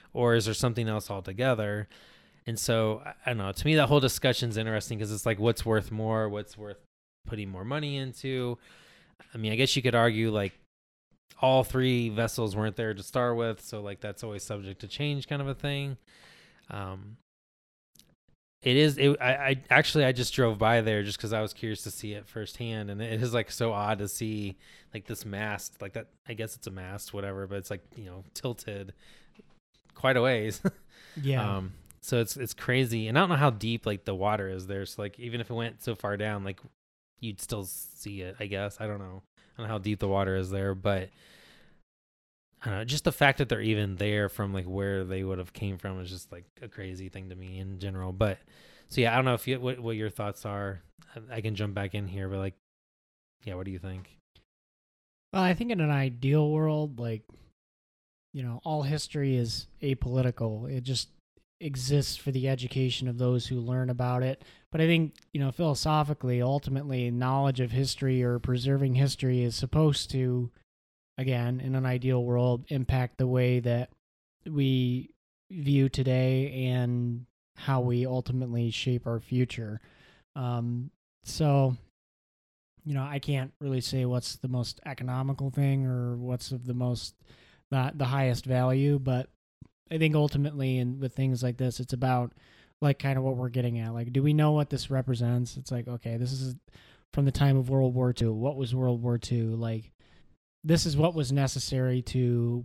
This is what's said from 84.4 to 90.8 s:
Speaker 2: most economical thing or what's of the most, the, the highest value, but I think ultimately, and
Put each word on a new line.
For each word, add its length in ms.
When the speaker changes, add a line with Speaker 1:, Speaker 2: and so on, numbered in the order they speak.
Speaker 2:
most 380
economical 640
thing 380
or 280
what's 360
of 140
the 80
most, 420
the, 240
the 120
highest 400
value, 520
but 320
I 60
think 180
ultimately, 640
and 220